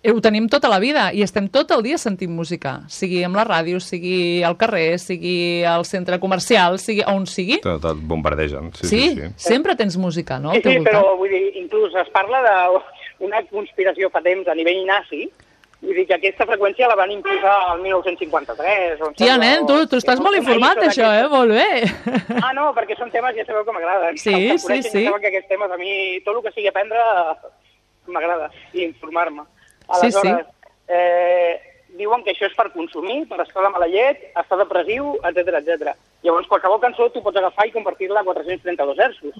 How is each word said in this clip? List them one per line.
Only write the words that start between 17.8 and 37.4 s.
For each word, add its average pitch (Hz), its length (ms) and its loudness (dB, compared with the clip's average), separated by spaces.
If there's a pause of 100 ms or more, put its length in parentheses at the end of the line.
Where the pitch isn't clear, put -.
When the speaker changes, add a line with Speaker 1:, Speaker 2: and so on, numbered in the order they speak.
Speaker 3:
mil 190 100 -4
nou-cents 180 260 -2
cinquanta-tres, 160 840 -2
o 156 60 -4
em 147 60 -8
Speaker 1:
Tia, 240 200 4
Speaker 3:
sembla, 240 160 2
Speaker 1:
nen, 311 160 2
tu, 294 200 4
tu 269 100 0
estàs 254 220 2
Speaker 3:
o 269 40 -2
Speaker 1:
molt 392 100 2
Speaker 3:
una 392 60 2
Speaker 1:
informat 254 420 4
Speaker 3:
llista 302 220 4
Speaker 1:
d'això, 226 80 6
Speaker 3:
d'aquestes. 220 160 4
Speaker 1:
eh? - 20 -2
Molt 262 240 4
bé. 240 920 0
Speaker 3:
Ah, 254 120 0
no, 285 200 0
perquè 220 220 -2
són 240 140 -8
temes, 240 260 -2
ja 220 80 -6
sabeu 214 220 -4
que 226 60 -4
m'agraden. 170 440 -2
Speaker 1:
Sí, 202 160 0
Speaker 3:
Els 196 200 2
que 339 60 2
Speaker 1:
sí, - 80 -6
Speaker 3:
coneixen 247 260 -2
Speaker 1:
sí. 202 120 0
Speaker 3:
ja 247 60 2
saben 202 100 -2
que 208 80 -2
aquests 190 220 -4
temes 196 200 -2
a 180 60 -6
mi, 185 480 -4
tot 208 140 -2
el 240 40 -6
que 214 100 -6
sigui 208 160 -2
aprendre, 202 280 -2 (1080)
m'agrada, 170 440 -4 (220)
i 180 120 -4
informar-me. 160 600 -6
Speaker 1:
Sí, - 680 -2
sí. 196 80 0
Speaker 3:
Aleshores, 180 280 2 (420)
eh, 175 720 2 (380)
diuen 208 260 -2
que 190 80 -2
això 196 160 -2
és 190 80 -6
per 208 160 0
consumir, 185 560 -8
per 175 160 -6
estar - 180 -4
de 196 80 2
mala 180 160 0
llet, 233 360 0 (180)
estar 180 180 -2
depressiu, 208 640 -2
etcètera, 175 380 -2
etcètera. 147 340 -4 (300)
Llavors, 170 240 0
qualsevol 196 320 2
cançó 240 320 0
tu 240 100 -8
pots 196 140 -2
agafar 196 320 0